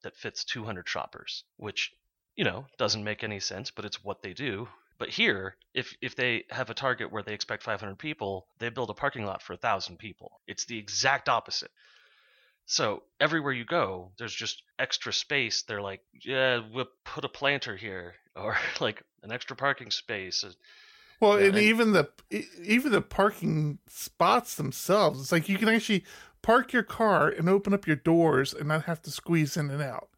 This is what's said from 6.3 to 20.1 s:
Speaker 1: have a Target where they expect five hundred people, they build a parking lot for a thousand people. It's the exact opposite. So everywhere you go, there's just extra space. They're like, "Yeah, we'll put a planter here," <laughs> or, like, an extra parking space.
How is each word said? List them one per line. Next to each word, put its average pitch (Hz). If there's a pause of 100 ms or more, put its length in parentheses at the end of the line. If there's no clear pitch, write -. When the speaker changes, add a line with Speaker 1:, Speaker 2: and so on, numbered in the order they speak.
Speaker 1:
have 123
a 107
Target 123
where 107
they 107
expect 104
five 107
hundred 101
people, 98 (120)
they 117
build 117
a 107
parking 131
lot 95
for -
a 90
thousand 95
people. -
It's -
the 117
exact 135
opposite. - (1000)
So 110 (180)
everywhere 151
you 123
go, 95
there's 117
just - (160)
extra 127
space. 131
They're 104
like, 98 (240)
"Yeah, 131 (120)
we'll 127 (160)
put -
a 135
planter 139
here," 92 (100)
<laughs> -
or, 104 (240)
like, 107 (220)
an 101
extra 127
parking 135
space. 95